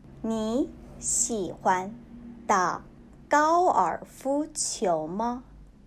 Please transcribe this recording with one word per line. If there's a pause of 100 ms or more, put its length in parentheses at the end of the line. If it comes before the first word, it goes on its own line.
(240)
니喜欢打高尔夫球吗? (420)